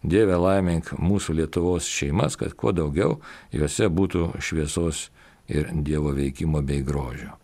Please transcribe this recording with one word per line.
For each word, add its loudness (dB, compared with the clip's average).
Dieve 4
laimink 2
mūsų 2
Lietuvos 0
šeimas, 0
kad -6
kuo 2
daugiau 0
juose 0
būtų 2
šviesos -2
ir -2
Dievo 0
veikimo 0
bei -2
grožio. -6